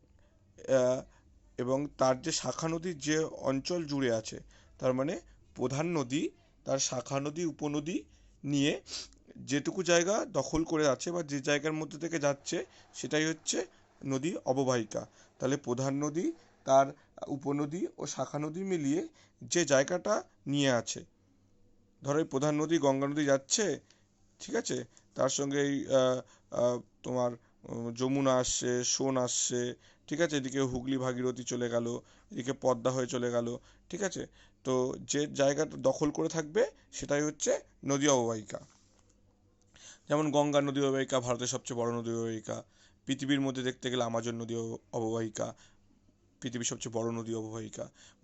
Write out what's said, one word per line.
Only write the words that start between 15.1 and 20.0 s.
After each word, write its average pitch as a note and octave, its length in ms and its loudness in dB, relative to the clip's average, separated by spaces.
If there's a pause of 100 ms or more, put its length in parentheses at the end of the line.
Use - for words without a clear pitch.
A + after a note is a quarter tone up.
তাহলে C3+ 180 0
প্রধান C3+ 380 -2
নদী, D3+ 380 -2 (320)
তার C3+ 220 8 (420)
উপনদী C#3+ 580 -2 (120)
ও - 80 -6
শাখা C#3+ 320 -6
নদী D#3 240 -6
মিলিয়ে F3 460 0 (340)
যে E3 220 2
জায়গাটা E3+ 580 2 (240)